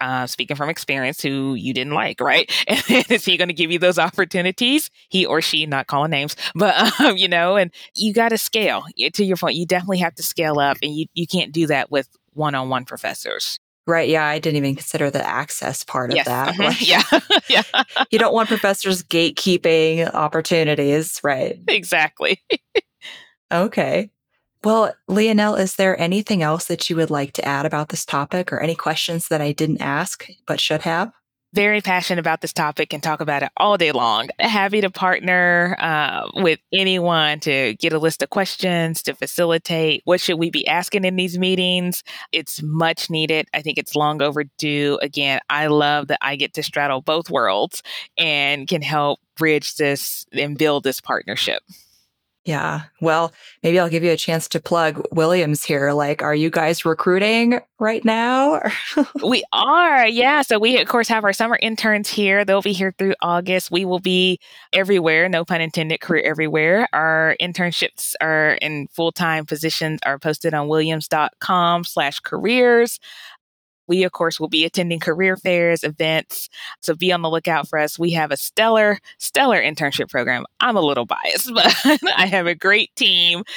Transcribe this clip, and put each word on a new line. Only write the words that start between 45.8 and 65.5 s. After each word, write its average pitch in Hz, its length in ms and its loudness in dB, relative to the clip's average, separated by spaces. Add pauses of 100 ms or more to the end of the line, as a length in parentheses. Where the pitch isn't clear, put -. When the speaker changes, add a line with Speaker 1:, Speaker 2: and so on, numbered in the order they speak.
Speaker 1:
that 151 140 -2
I 139 120 -2
get 139 200 -4
to 151 100 -6
straddle 139 380 -2
both 165 280 -2
worlds 117 540 -2 (340)
and 143 480 -2
can 160 160 -2
help 147 380 -2 (160)
bridge 151 400 0
this - 560 -2
and 147 260 -4
build 147 240 2
this 135 180 -2
partnership. - 600 -4 (840)
Speaker 2:
Yeah. 151 360 -4 (180)
Well, 165 320 2 (300)
maybe 175 180 4
I'll 170 80 2
give 165 160 0
you 175 80 4
a 156 60 2
chance 160 300 -2
to 165 120 -4
plug 156 500 0
Williams 160 540 2
here. 143 300 0
Like, 147 280 0
are 151 120 0
you 156 160 2
guys 165 340 0
recruiting 214 760 2 (220)
right 220 240 0
now? 247 560 2 (340)
<laughs> 302 60 2 (240)
Speaker 1:
We 240 180 2 (120)
are. 285 520 4
Yeah. 247 360 4
So 233 160 2
we, 233 200 4
of - 80 2
course, 233 220 2
have 220 160 2
our 196 80 4
summer 226 300 0
interns 214 480 0
here. 202 340 2
They'll 196 160 4
be 202 140 0
here 190 240 -2
through 190 240 2
August. 180 480 0
We 180 160 0
will 180 140 0
be 185 380 2 (360)
everywhere. 175 560 4
No 170 160 0
pun 170 160 -2